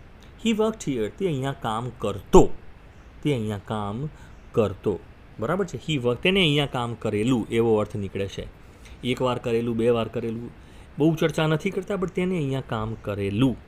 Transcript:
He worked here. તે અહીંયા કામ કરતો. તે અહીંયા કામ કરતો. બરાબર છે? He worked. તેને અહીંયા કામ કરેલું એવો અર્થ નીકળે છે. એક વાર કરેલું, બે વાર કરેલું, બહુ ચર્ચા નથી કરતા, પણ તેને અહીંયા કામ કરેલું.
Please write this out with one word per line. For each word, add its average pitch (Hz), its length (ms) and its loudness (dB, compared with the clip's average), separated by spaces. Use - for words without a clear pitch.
He 226 80 4
worked 220 360 0
here. 117 200 -2
તે 190 180 -4
અહીંયા 139 260 -2
કામ 120 460 -4
કરતો. 101 520 6
તે 147 100 0
અહીંયા 107 340 -2
કામ 107 420 -4
કરતો. 101 460 0
બરાબર 180 260 -2
છે? 123 120 -10
He 143 240 -2
worked. 120 200 0
તેને 190 180 4
અહીંયા 147 260 4
કામ 120 280 -4
કરેલું 110 560 0
એવો 113 280 4
અર્થ 104 180 -2
નીકળે 98 320 -4
છે. - 200 -10
એક 123 180 0
વાર 123 160 2
કરેલું, 117 380 0
બે 117 140 4
વાર 113 180 2
કરેલું, 117 420 -6
બહુ 156 160 6
ચર્ચા 156 320 2
નથી 156 240 0
કરતા, 196 260 -4
પણ 185 100 -2
તેને 180 300 -2
અહીંયા 135 240 -2
કામ 110 340 -6
કરેલું. 101 640 0